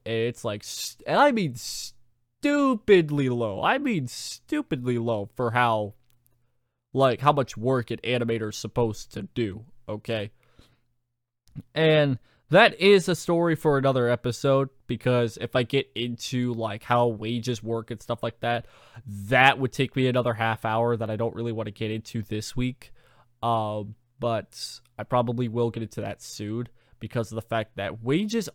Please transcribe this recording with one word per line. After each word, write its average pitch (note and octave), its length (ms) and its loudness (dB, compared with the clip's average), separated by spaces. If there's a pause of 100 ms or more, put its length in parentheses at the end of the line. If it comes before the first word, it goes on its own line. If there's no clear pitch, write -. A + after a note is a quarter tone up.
It's A2+ 380 -4
like, A2 220 -4
st-, - 420 -12
and E3+ 100 2
I C#4+ 140 6
mean F3 240 -2
stupidly G3 1700 0
low. A#2 320 -2
I A3+ 160 2
mean A3 300 -2
stupidly B2 880 -6
low A2+ 380 -2
for A#2+ 160 -2
how, A2 420 2 (1000)
like, B2+ 280 2
how D3 100 6
much C#3 240 0
work B2 360 0
an A2 120 -6
animator A#2 460 -2
is - 80 -10
supposed A2+ 560 -4
to - 80 -8
do, A2 420 -4 (240)
okay? G#2+ 440 -6 (1400)
And D3+ 460 4 (300)
that G3+ 320 6
is F#3+ 260 6
a F3+ 80 2
story E3+ 400 2
for D3 220 2
another B2+ 320 4
episode, C3+ 600 0 (180)
because A#2+ 500 0
if - 180 -8
I B2+ 80 4
get C3+ 320 0
into, B2 580 -4
like, G#2+ 300 -6
how A#2+ 240 4
wages A2+ 560 -4
work A2+ 280 -6
and A2+ 100 -10
stuff - 220 -6
like A#2 180 -6
that, A#2+ 240 -2 (400)
that A2+ 520 4
would C3 140 -2
take - 240 -2
me C3 120 4
another B2 260 2
half A2+ 320 -2
hour A#2 320 2
that A2 120 -4
I A2 60 -2
don't A2+ 200 -2
really A#2 180 -4
wanna G#2+ 180 -6
get G#2+ 200 -6
into A2+ 320 -6
this - 340 -6
week. B2+ 340 -4 (500)
Um, G#2+ 540 -2 (240)
but - 600 -6 (160)
I G#2+ 60 -10
probably B2 440 0
will A#2 220 0
get A2+ 140 -6
into G#2 180 -10
that G2+ 200 -8
soon, A2 460 -8 (320)
because A2+ 320 -6
of A2 60 -8
the A2 40 -6
fact - 360 -4
that G2+ 260 -8
wages G3+ 520 0